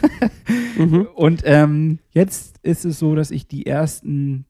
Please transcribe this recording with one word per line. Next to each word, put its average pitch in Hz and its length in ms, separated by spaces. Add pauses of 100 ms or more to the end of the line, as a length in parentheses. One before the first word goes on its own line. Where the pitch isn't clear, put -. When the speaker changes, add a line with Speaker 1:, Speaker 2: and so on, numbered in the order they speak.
(760)
Speaker 1:
Mhm. 170 360
Speaker 2:
Und, 165 300
ähm, 151 560 (120)
jetzt - 520
ist 165 220
es 160 140
so, 156 140
dass 156 180
ich - 160
die - 180
ersten 139 840